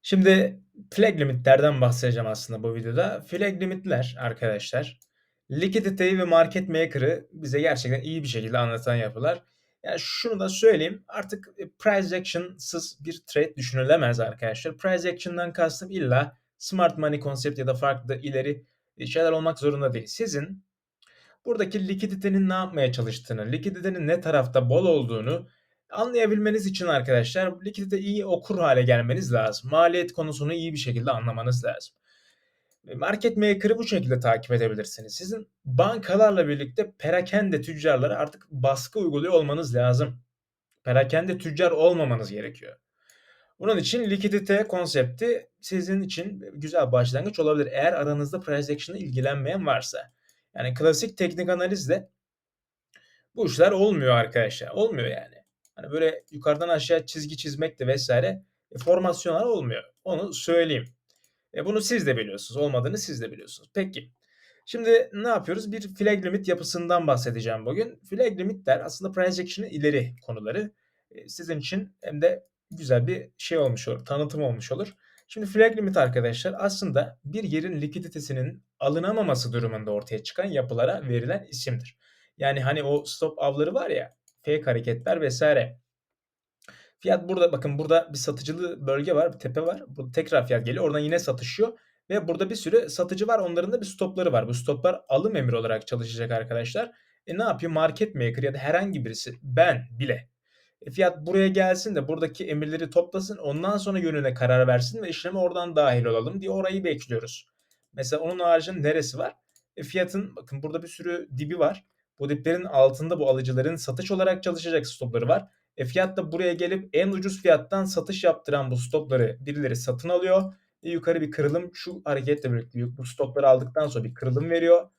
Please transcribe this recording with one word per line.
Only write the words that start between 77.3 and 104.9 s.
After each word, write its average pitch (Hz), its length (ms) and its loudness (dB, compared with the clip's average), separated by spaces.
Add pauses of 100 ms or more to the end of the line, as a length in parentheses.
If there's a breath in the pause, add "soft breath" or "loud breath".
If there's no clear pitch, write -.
yerin 156 360 -4
likiditesinin 147 840 -6 (160)
alınamaması 156 720 0
durumunda 110 380 -4
ortaya 104 320 -4
çıkan - 240 -6
yapılara 135 640 -2
verilen 123 420 -2
isimdir. - 460 -8 (420 soft breath)
Yani 139 220 0
hani 143 220 0
o 143 220 0
stop - 380 -4
avları 147 320 0
var 277 160 -2
ya, - 280 -4 (260)
fake 151 180 0
hareketler 120 580 0
vesaire. 135 580 2 (1200 loud breath)
Fiyat 175 280 2
burada, 175 240 4
bakın 143 260 -4
burada 160 340 4
bir 135 60 -8
satıcılı 151 680 -6
bölge 143 280 0
var, 165 180 2
bir - 60 -18
tepe 131 220 -4
var. 170 280 -4
Burada 135 240 -12
tekrar 156 340 0
fiyat 120 200 0
geliyor. 175 180 -2
Oradan 147 140 0
yine 151 200 0
satışıyor. 175 600 -2 (320 soft breath)
Ve 180 180 -2
burada 185 220 -2
bir 226 40 -6
sürü 202 360 2
satıcı 190 360 -2
var. 226 120 2
Onların 175 340 0
da 240 80 0
bir 196 60 -6
stopları 139 460 0
var. 123 160 2
Bu 123 60 -4
stoplar 139 540 0
alım 180 280 2
emri 120 200 2
olarak 110 300 -2
çalışacak 117 440 -6
arkadaşlar. 117 600 -4 (360 soft breath)
E, 170 120 -6
ne 220 40 -2
yapıyor? 170 300 -2
Market 160 420 2
maker 123 280 -2
ya 135 120 -2
da 135 40 -8
herhangi 156 460 0
birisi, 117 380 -8
ben 135 480 4
bile. 120 380 -4 (540)
E, 135 80 -16
fiyat 175 360 0
buraya 190 220 4
gelsin 185 460 2
de 139 140 -2
buradaki 160 380 -4
emirleri 156 440 -4
toplasın. 190 460 0
Ondan 160 400 -2
sonra 190 220 -2
yönüne 147 360 -2
karar 127 320 4
versin 123 360 0